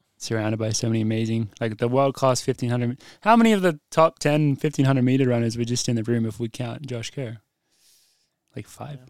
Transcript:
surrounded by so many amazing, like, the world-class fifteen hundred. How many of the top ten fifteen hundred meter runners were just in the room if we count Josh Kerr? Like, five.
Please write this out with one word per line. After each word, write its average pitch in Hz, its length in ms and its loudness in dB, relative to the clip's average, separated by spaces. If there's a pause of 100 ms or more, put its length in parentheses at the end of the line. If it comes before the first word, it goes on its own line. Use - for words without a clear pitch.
(160)
surrounded 110 420 -4
by 110 120 -2
so 113 180 -2
many 113 140 0
amazing, 113 480 -2 (100)
like, 113 180 -4
the 123 80 0
world-class 131 540 2
fifteen 123 300 -4
hundred. 120 300 -2 (200)
How 220 160 6
many 226 160 6
of 196 100 2
the 170 160 0 (140)
top 165 260 4
ten 147 380 2
fifteen 147 300 0
hundred 135 160 4
meter 127 260 4
runners 117 280 0
were 120 80 -2
just 120 240 -4
in 123 60 0
the 113 80 -2
room 113 240 0
if 110 140 -8
we 117 80 -6
count 120 400 -10
Josh 117 240 -10
Kerr? 117 260 -10 (1160)
Like, 117 100 -14
five. 139 320 -16 (100)